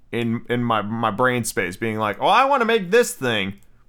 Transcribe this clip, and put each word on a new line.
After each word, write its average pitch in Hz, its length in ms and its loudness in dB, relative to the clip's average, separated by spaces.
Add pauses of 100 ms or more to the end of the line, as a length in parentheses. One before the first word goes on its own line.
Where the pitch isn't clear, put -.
(100)
in, 117 380 -4
in 123 160 -2
my, 113 160 2
my 110 300 -2
brain 123 340 0
space, 95 320 -4
being 110 220 -4
like, 104 220 -2
"Oh, 131 60 0
I 226 200 4
wanna 269 180 2
make 214 260 0
this 233 220 4
thing." 107 480 -2 (280)